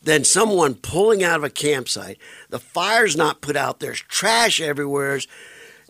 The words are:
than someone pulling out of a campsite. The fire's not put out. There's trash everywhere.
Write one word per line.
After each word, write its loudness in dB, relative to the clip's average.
than 2
someone 2
pulling 2
out 2
of -2
a -4
campsite. -4
The -8
fire's 0
not 0
put -4
out. -4
There's -8
trash 0
everywhere. -2